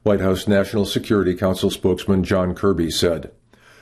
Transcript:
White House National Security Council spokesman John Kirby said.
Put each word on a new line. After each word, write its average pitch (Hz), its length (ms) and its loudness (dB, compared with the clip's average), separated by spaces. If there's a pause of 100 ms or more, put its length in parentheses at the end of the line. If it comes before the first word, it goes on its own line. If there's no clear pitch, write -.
White 101 180 2
House 95 260 0
National 101 380 2
Security 92 480 0
Council 92 380 0
spokesman 95 520 0
John 92 300 0
Kirby 85 380 0
said. 80 400 -2 (500)